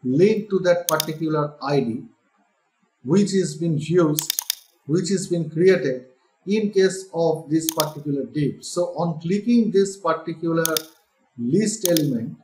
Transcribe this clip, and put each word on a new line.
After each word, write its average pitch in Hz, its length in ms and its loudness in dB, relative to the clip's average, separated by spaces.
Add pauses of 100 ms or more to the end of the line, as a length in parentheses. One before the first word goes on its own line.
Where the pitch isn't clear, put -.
link 190 460 4
to 190 100 2
that 175 260 2
particular 156 760 -2
I 139 180 2
D 117 220 -4 (1000)
which 190 280 4
is 175 240 0
been 160 220 0
used, 156 640 0 (460)
which 175 240 0
is 190 180 0
been 165 200 -2
created 160 580 2 (400)
in 208 240 0
case 190 440 0
of 165 340 0
this 156 220 0
particular 147 540 -8
div. 120 400 -6
So 175 220 -4 (100)
on 160 240 -6
clicking 208 500 0
this 190 260 0
particular 165 760 -2 (640)
list 175 500 0
element 143 540 0